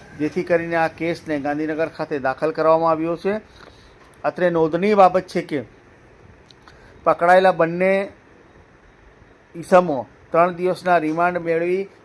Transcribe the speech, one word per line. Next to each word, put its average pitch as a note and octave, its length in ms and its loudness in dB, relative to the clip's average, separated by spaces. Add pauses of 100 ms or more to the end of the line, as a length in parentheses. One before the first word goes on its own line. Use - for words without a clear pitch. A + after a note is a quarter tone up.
(180)
જેથી D3+ 240 -4
કરીને E3+ 340 -2
આ D#3+ 120 0
કેસને D#3+ 520 -6
ગાંધીનગર D3+ 460 -4
ખાતે D3+ 320 -8
દાખલ C3 320 -4
કરવામાં D#3+ 400 2
આવ્યો D#3+ 260 -2
છે. G3+ 240 -4 (840)
અત્રે F3 260 0
નોંધનીય E3+ 440 0
બાબત F#3 280 6
છે F3+ 200 -6
કે D3+ 200 -6 (1400)
પકડાયેલા F3+ 480 4
બંને F3+ 560 0 (1500)
ઈસમો E3 500 2 (240)
ત્રણ F3 240 2
દિવસના F3+ 420 0
રિમાન્ડ E3+ 420 -2
મેળવી F3 500 -2 (160)